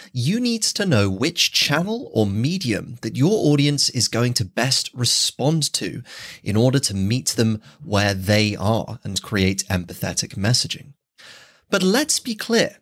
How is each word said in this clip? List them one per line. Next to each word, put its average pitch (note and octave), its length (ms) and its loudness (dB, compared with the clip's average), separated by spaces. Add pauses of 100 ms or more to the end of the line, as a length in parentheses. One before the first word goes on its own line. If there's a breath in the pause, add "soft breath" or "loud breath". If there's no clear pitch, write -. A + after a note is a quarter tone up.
(120)
you C3+ 260 0
need A#3 240 -2
to - 240 -2
know G#2 240 2
which G#2 420 -2
channel F#3+ 640 -2
or A2 120 4
medium A2+ 760 -2
that A2+ 160 -6
your D#3 340 4
audience C#3+ 400 4
is A#2+ 180 0
going A#2+ 260 0
to A#2 100 2
best A#2 500 -2
respond C#3 760 0
to G#2+ 300 -6 (420 loud breath)
in G2 100 -2
order B2+ 240 4
to C3+ 160 -2
meet G2 360 0
them A2 300 2 (220 loud breath)
where G2+ 320 0
they G#2 400 2
are G#2+ 480 -2
and G2 180 -6
create F#2+ 480 0
empathetic F2+ 680 -4
messaging. A2+ 560 -2 (760 loud breath)
But G3 120 2
let's A#3 380 2
be A3+ 160 -6
clear. - 460 0